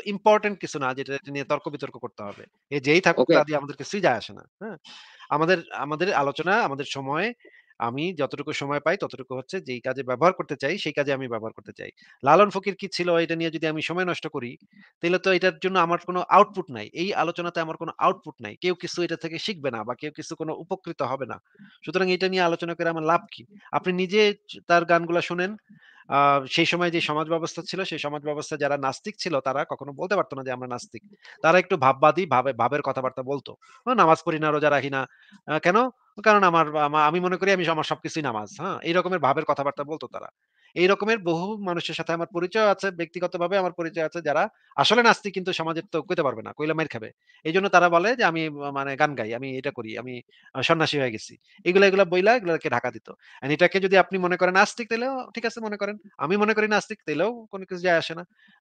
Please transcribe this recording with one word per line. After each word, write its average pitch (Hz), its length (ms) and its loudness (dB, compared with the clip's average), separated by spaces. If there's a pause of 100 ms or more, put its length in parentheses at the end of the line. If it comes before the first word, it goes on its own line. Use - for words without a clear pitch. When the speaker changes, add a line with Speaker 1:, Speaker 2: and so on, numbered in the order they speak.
Speaker 1:
ইম্পর্টেন্ট 208 540 2
কিছু - 200 -10
না 131 140 -2
যেটা, 135 220 -6
এটা 139 160 -10
নিয়ে 143 140 -6
তর্ক 147 240 -4
বিতর্ক 143 280 -10
করতে 117 260 -14
হবে। 101 200 -14 (280)
এ 143 80 -4
যেই 147 220 4
থাকুক 160 200 2
Speaker 2:
ওকে। 127 100 4
Speaker 1:
তা 151 120 6
দিয়ে 151 140 -2
আমাদের 139 180 -6
কিছুই 190 260 -8
যায় 135 160 4
আসে 101 160 -10
না। 98 100 -20 (120)
হ্যাঁ? 196 220 -14 (520)
আমাদের, 160 280 2 (160)
আমাদের 151 400 -4
আলোচনা, 143 460 0
আমাদের 143 260 -4
সময়, 143 420 -6 (520)
আমি 139 340 -4
যতটুকু 143 400 -6
সময় 143 260 -4
পাই 175 180 0
ততটুকু 131 380 -10
হচ্ছে 170 260 -8
যেই 127 200 -10
কাজে 131 220 -4
ব্যবহার 127 300 4
করতে 156 220 -8
চাই 151 220 -4
সেই 156 160 -6
কাজে 143 200 -2
আমি 131 140 -4
ব্যবহার 110 260 -8
করতে 104 200 -20
চাই। 98 180 -16 (320)
লালন 180 260 8
ফকির 190 260 -4
কি 196 120 -12
ছিল 175 280 -4
এটা 165 200 0
নিয়ে 165 160 -4
যদি 160 160 -4
আমি 156 140 -4
সময় 180 240 -4
নষ্ট 170 220 -6
করি 123 240 -8 (440)
তাহলে 175 240 0
তো 190 120 0
এটার 175 280 2
জন্য 185 200 0
আমার 170 200 2
কোনো 180 280 -6
আউটপুট 202 440 4
নাই। 110 220 -8
এই 175 200 -4
আলোচনাতে 175 460 -4
আমার 160 180 -6
কোনো 165 200 -8
আউটপুট 175 440 0
নাই। 107 140 -12
কেউ 180 200 -2
কিছু 175 260 -8
এটা 165 160 -2
থেকে 160 220 -10
শিখবে 143 320 -4
না 110 120 -8
বা 120 120 -6
কেউ 151 160 -10
কিছু 156 240 -14
কোনো 156 200 -8
উপকৃত 170 460 -8
হবে 131 240 -4
না। 110 120 -12 (440)
সুতরাং 185 300 -2
এটা 185 180 0
নিয়ে 185 120 0
আলোচনা 170 340 0
করে 165 140 -2
আমার 165 140 -4
লাভ 165 240 2
কি? - 160 -18 (280)
আপনি 147 220 -2
নিজে 185 280 2 (220)
চ-, - 220 -18
তার 170 200 4
গানগুলা 170 360 2
শোনেন। 180 300 -4 (580)
আহ, 139 360 4
সেই 165 200 2
সময় 175 260 0
যে 165 100 0
সমাজ 151 260 -2
ব্যবস্থা 165 340 -4
ছিল 180 220 -6
সেই 160 160 -6
সমাজ 147 240 -6
ব্যবস্থায় 147 360 -6
যারা 143 180 0
নাস্তিক 139 400 -4
ছিল 156 220 -2
তারা 135 260 -2
কখনো 139 280 -10
বলতে 175 220 -4
পারতো 165 200 -2
না 135 80 -10
যে 131 80 -6
আমরা 123 160 -8
নাস্তিক। 120 360 -12 (380)
তারা 165 180 6
একটু 180 180 0
ভাববাদী, 143 480 4
ভাবে, 131 280 2
ভাবের 131 280 0
কথাবার্তা 131 420 -4
বলতো। 131 280 -8 (340)
"ও 254 80 0
নামাজ 165 280 8
পড়ি 160 180 -2
না, 156 100 0
রোজা 151 200 2
রাখি 139 200 2
না।" 135 120 -2 (460)
আহ, 151 120 -2
কেন? 180 180 4 (460)
কারণ 208 200 6
আমার, 165 220 6 (100)
আমা-, 151 240 2
আমি 156 200 4
মনে 180 180 0
করি 196 140 2
আমি 180 140 2
আমার 156 180 0
সবকিছুই 160 380 -6
নামাজ। 110 360 -4
হ্যাঁ? 175 220 -6
এই 165 140 -4
রকমের 180 260 0
ভাবের 139 260 2
কথাবার্তা 143 380 -2
বলতো 147 240 -10
তারা। - 220 -14 (460)
এই 175 120 4
রকমের 202 320 2
বহু 175 380 -2
মানুষের 175 380 -4
সাথে 160 180 -4
আমার 170 140 -4
পরিচয় 180 400 0
আছে, 196 240 2
ব্যক্তিগতভাবে 175 640 -4
আমার 180 140 0
পরিচয় 165 340 -4
আছে 170 160 -6
যারা 151 220 2 (340)
আসলে 214 260 4
নাস্তিক 202 300 4
কিন্তু 185 200 -4
সমাজের 165 320 -4
তো 160 160 -4
কইতে 170 220 -2
পারবে 113 180 -2
না, 104 120 -14
কইলে 156 200 -4
মাইর 156 140 -2
খাবে। 110 220 -10 (360)
এইজন্য 190 240 0
তারা 180 200 8
বলে 180 260 4
যে 240 80 -2
আমি, 165 220 0
আহ, 143 260 -8
মানে 139 240 -4
গান 151 200 2
গাই, 117 180 -6
আমি 131 140 -8 (100)
এটা 131 140 -6
করি, 110 260 -12
আমি, 123 160 -10 (400)
আহ, 131 80 -6
সন্ন্যাসী 156 360 2
হয়ে 131 140 0
গেছি। - 220 -12 (320)
এগুলা, 180 200 6
এগুলা 196 200 6
বইলা 185 300 2
এগুলাকে 170 340 -2
ঢাকা 123 220 -2
দিত। 113 160 -18 (300)
And 139 140 -4
এটাকে 175 280 4
যদি 190 180 2
আপনি 190 200 4
মনে 180 200 0
করেন 180 160 2
নাস্তিক 208 360 2
তাহলেও 240 240 -4 (180)
ঠিক 233 140 -10
আছে 233 140 -6
মনে 208 180 -8
করেন। 202 180 -6 (220)
আমি 165 200 0
মনে 208 160 2
করি 214 140 0
নাস্তিক 208 320 -2
তাইলেও 165 320 -2 (140)
কোনো 190 200 -12
কিছু 180 160 -10
যায় 175 160 2
আসে 160 180 -4
না। 175 80 -14 (380)